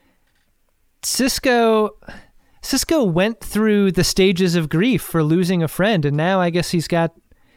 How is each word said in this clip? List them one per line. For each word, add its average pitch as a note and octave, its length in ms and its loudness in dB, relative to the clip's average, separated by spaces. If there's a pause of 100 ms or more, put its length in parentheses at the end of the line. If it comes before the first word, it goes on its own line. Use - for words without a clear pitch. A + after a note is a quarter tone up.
(1000)
Sisko, A#3 880 0 (720)
Sisko C4+ 500 0
went A3 300 0
through G#3 500 0
the F3 120 0
stages F#3 520 0
of D#3+ 140 -2
grief F#3+ 320 0
for E3 220 -2
losing E3+ 400 0
a D#3 40 0
friend, F#3 380 0
and C#3+ 100 -2
now F3+ 240 0
I F3 120 0
guess E3+ 200 -4
he's E3 160 -2
got, E3 280 -2 (420)